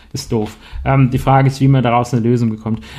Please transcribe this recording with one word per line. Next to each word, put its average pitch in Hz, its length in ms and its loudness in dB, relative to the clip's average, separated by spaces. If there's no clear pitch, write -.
Das - 100 -8
ist - 100 -10
doof. 107 240 -4
Ähm, 135 260 4
die 127 60 -2
Frage 135 300 2
ist, 135 120 -4
wie 139 80 2
man 135 160 4
daraus 120 300 0
eine 117 100 0
Lösung 117 260 0
bekommt. 110 320 -6